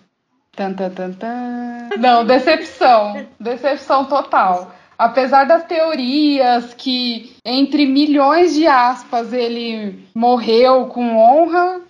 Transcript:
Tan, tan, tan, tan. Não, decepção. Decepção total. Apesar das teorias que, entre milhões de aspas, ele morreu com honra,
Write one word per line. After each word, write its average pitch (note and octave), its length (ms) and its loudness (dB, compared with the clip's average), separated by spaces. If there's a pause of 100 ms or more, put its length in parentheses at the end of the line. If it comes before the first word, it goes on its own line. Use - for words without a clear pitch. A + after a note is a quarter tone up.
(560)
Tan, F#3+ 180 -8
tan, F#3+ 160 -8
tan, F#3 240 -12
tan. A#3+ 760 -12 (100)
Não, A#3+ 260 2
decepção. B3+ 1000 0 (120)
Decepção C4 680 -4
total. G#3+ 680 -2 (240)
Apesar B3+ 460 2
das E4 220 2
teorias C#4 1080 0
que, B3 640 -8 (100)
entre C#4 400 0
milhões D4 680 2
de D#4 100 2
aspas, B3 680 0
ele A#3 720 -6 (120)
morreu A#3+ 720 2
com A#3+ 280 -4
honra, E4+ 760 4